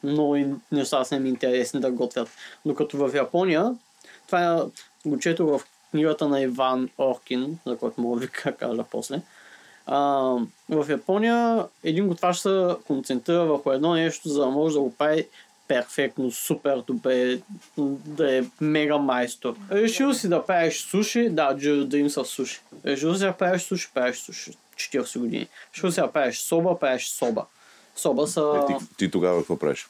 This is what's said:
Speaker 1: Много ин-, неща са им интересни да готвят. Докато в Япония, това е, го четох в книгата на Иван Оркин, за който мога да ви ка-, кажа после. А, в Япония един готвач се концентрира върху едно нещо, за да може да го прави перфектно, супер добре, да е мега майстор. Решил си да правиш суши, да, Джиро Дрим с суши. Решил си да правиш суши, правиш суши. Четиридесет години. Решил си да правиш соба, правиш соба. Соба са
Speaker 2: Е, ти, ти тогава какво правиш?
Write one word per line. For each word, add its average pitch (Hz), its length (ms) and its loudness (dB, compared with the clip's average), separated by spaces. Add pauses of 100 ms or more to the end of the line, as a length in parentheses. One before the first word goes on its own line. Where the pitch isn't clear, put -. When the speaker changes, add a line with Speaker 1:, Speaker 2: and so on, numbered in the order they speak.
Speaker 1:
Много 143 320 2
ин-, 139 200 0 (160)
неща 139 320 0
са 143 120 -4
им 135 100 0
интересни 127 540 0
да 131 100 0
готвят. 123 380 -2 (380)
Докато 147 300 -2 (120)
в 127 60 -4
Япония, 175 600 2 (520)
това 175 280 2
е, 165 40 2 (500)
го 143 100 0
четох 165 400 2
в - 20 -2 (300)
книгата 151 380 0
на 139 120 2
Иван 131 480 0 (100)
Оркин, 135 680 -2
за 123 100 -4
който 120 240 -6
мога 120 200 0
да 127 60 -6
ви - 60 -8
ка-, - 240 -4
кажа 120 340 -4
после. 135 300 -6 (680)
А, 139 120 0 (720)
в 151 220 2
Япония 226 760 2 (200)
един 170 240 2
готвач 180 280 0
се 190 320 2 (180)
концентрира 135 580 0
върху 143 280 2
едно 151 220 2
нещо, 165 340 0
за 143 120 0
да 135 60 4
може 147 280 2
да 147 60 4
го 127 140 0
прави 151 320 2 (420)
перфектно, 131 600 -2
супер 139 560 -2
добре, 127 540 0 (680)
да 147 320 0
е 127 40 2 (180)
мега 151 380 2
майстор. 123 560 -2 (180)
Решил 226 420 2
си 214 140 -2
да 170 180 2
правиш 170 340 2 (100)
суши, 214 400 2
да, 151 280 2
Джиро 143 260 2
Дрим 143 260 0
с 143 140 -4
суши. - 360 -8 (260)
Решил 143 280 0
си 190 60 -2
да 196 120 2
правиш 185 300 0
суши, - 320 -6
правиш 123 240 -2
суши. - 320 -14 (260)
Четиридесет - 460 -4
години. 113 240 -4 (280)
Решил 185 180 -2
си 170 80 0
да 135 120 0
правиш 131 280 0
соба, 170 380 0
правиш 131 320 0
соба. 120 340 -2 (520)
Соба 147 300 2
са 147 440 2
Speaker 2:
Е, 139 80 0
ти, - 60 -10 (120)
ти 92 140 0
тогава 87 300 2
какво 80 180 -2
правиш? 73 320 -2